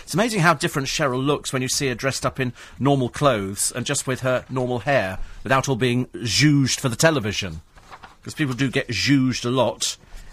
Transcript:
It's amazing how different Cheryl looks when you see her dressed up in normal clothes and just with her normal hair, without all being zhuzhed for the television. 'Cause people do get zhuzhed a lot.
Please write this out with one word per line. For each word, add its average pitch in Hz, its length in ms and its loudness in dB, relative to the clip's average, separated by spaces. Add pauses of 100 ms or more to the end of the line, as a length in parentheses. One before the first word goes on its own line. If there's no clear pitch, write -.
It's - 120 -10
amazing 214 260 0
how 165 140 6
different 139 340 -2
Cheryl 131 340 0
looks 143 300 -2
when 131 80 0
you 127 80 -2
see 139 200 -2
her 123 60 -2
dressed 135 300 -4
up 131 160 -2
in 127 140 -2 (240)
normal 131 320 2
clothes 104 640 0
and 120 80 -4
just 143 220 -4
with 127 140 -2
her 127 280 0
normal 123 300 -2
hair, 104 400 0 (240)
without 127 260 2
all 131 80 0
being 123 300 0
zhuzhed 120 720 2
for 139 80 0
the 110 80 -4
television. 104 640 0 (640)
'Cause 117 100 -10
people 135 220 -2
do 127 160 0
get 131 180 -2
zhuzhed 127 560 2
a 120 60 -2
lot. - 480 0 (340)